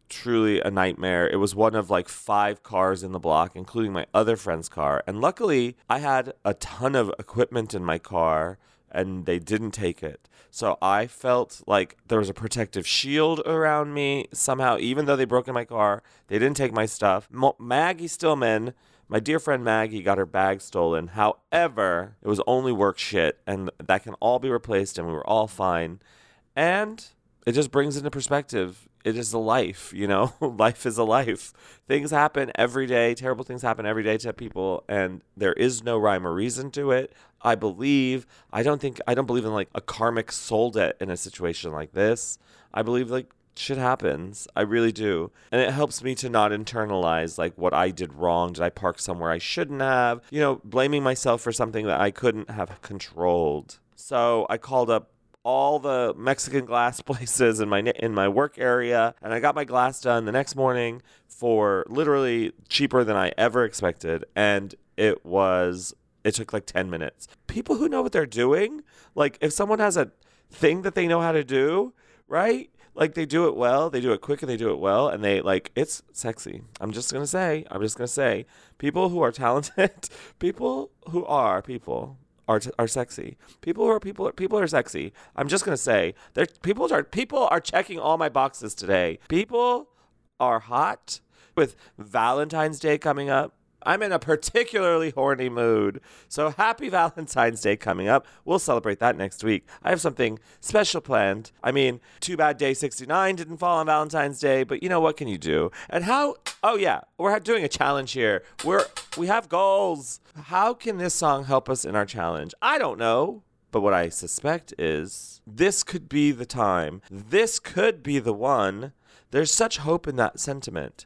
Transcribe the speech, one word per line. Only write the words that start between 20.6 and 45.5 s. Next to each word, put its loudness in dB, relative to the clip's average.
stolen. 0
However, 0
it -6
was 2
only 2
work 2
shit, 0
and -6
that 2
can -14
all 2
be -4
replaced, -2
and -6
we -4
were -6
all 2
fine. -2
And -2
it 0
just 0
brings 0
into -6
perspective. -4
It 0
is -6
a -2
life, 0
you -2
know? 4
<laughs> -8
Life 2
is -4
a 4
life. 0
Things 0
happen 2
every 0
day. 4
Terrible -4
things -10
happen -2
every 0
day 2
to -6
people, -4
and -2
there 2
is 0
no -2
rhyme 2
or -2
reason -4
to -2
it. 0
I 2
believe, 0
I 0
don't 0
think, -6
I 2
don't 0
believe 0
in, -4
like, -2
a -6
karmic -2
soul 0
debt 0
in -6
a -4
situation -6
like -10
this. 0
I -2
believe, -2
like, -6
shit -6
happens. -2
I 2
really 2
do. -2